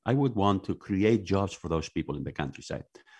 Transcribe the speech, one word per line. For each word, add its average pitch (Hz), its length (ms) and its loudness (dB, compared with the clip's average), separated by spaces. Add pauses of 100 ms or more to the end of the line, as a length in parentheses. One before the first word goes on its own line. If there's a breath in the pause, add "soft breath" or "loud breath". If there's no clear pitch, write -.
I 123 100 2
would 135 200 2
want 101 300 2
to 92 100 -2
create 101 500 2
jobs 95 280 0
for - 160 -10
those 80 220 0
people 73 260 -4
in 69 80 -6
the 73 80 -8
countryside. - 520 -6 (360 soft breath)